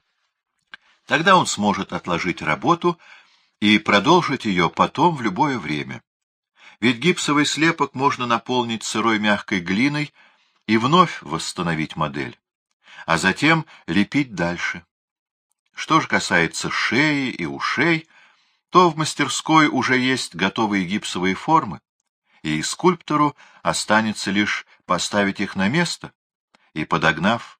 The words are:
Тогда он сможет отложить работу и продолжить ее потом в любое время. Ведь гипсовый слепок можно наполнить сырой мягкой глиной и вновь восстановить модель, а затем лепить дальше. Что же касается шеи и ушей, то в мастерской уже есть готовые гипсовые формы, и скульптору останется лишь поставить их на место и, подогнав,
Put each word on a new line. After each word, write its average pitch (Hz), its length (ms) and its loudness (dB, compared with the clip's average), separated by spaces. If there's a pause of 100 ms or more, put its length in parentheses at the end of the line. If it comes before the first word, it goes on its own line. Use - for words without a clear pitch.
(1040)
Тогда 170 300 4
он 156 100 4
сможет 98 480 -2
отложить 85 480 -4
работу 156 560 0 (640)
и 104 180 4
продолжить 123 680 2
ее 90 240 0
потом 147 460 0
в 131 60 -8
любое 117 380 -2
время. 69 420 -8 (800)
Ведь 117 180 0
гипсовый 147 480 0
слепок 151 480 0
можно 131 320 0
наполнить 117 580 -2
сырой 110 360 0
мягкой 104 400 0
глиной 131 540 -2 (520)
и 110 120 2
вновь 156 440 2
восстановить 78 720 -4
модель, 71 440 -6 (680)
а 82 120 0
затем 143 480 2 (200)
лепить 107 480 0
дальше. 87 520 -6 (880)
Что - 260 0
же 131 80 -2
касается 87 600 0
шеи 135 640 0
и - 140 -8
ушей, 147 600 -2 (600)
то 180 200 6
в 151 80 -4
мастерской 156 720 2
уже 127 300 0
есть 127 380 -2
готовые 98 500 0
гипсовые 95 500 -2
формы, 151 460 0 (600)
и 78 180 -2
скульптору 151 760 0 (260)
останется 107 720 0
лишь 104 340 0 (200)
поставить 101 560 -2
их - 140 -6
на 95 120 0
место 165 460 -2 (600)
и, 80 120 -4
подогнав, 82 760 0